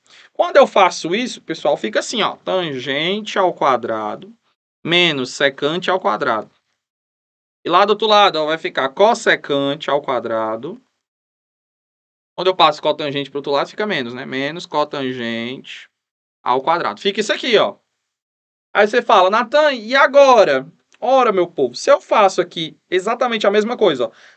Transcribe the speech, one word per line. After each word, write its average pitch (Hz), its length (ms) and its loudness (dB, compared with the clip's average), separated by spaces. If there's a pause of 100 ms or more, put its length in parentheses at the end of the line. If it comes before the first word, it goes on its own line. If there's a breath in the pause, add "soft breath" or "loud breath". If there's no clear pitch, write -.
(320 soft breath)
Quando 349 240 -2
eu 254 100 8
faço 180 480 0
isso, 233 280 -6
pessoal, 156 340 -2
fica 220 240 -4
assim, 233 220 -4
ó, 139 140 -2
tangente 170 1040 -4
ao 180 140 2
quadrado 113 800 -4 (520)
menos 160 460 0
secante 151 600 -2
ao 185 100 0
quadrado. 143 500 -4 (1120)
E 156 40 -6
lá 180 160 4
do 208 60 2
outro 214 160 0
lado, 202 300 4
ó, 151 100 -2
vai 156 100 -2
ficar 139 320 -4
cossecante 151 1040 0
ao 143 100 0
quadrado. 113 800 -6 (1500)
Quando 175 120 -6
eu 185 100 0
passo 156 240 4
cotangente 143 480 -4
pro 143 120 -8
outro 143 120 -6
lado, 143 160 -2
fica - 180 -6
menos, 131 280 -4
né? 127 100 -12
Menos 143 400 -8
cotangente 127 1200 -6 (560)
ao 131 200 0
quadrado. 143 360 -2
Fica 202 220 -4
isso 214 100 -4
aqui, 247 280 0
ó. 110 180 0 (960)
Aí 208 120 4
você 240 160 0
fala, 196 260 4
"Natan, 254 460 2
e 226 200 -6
agora?" 254 720 4 (320)
Ora, 247 320 2
meu 185 160 0
povo, 127 280 -4
se - 160 -2
eu 294 100 6
faço 202 400 2
aqui 170 340 -8 (140)
exatamente 226 580 -2
a 196 40 4
mesma 214 260 0
coisa, 139 300 0
ó, - 40 -18 (260 soft breath)